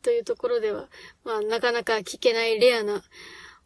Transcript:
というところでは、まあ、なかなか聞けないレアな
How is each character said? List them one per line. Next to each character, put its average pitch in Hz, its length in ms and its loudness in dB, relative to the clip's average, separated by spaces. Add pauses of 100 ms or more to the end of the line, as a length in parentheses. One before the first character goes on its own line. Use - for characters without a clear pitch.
と 254 80 2
い 233 80 4
う 453 60 -2
と 240 120 -2
こ - 120 -4
ろ 240 120 0
で 214 120 -2
は、 - 160 -8 (360)
ま 233 120 -4
あ、 214 40 -2
な 214 200 0
か 240 100 2
な 233 140 -2
か 233 140 2
聞 - 200 -8
け 240 160 2
な 226 100 0
い 226 140 2
レ 247 160 8
ア 226 80 0
な 208 180 -2 (640)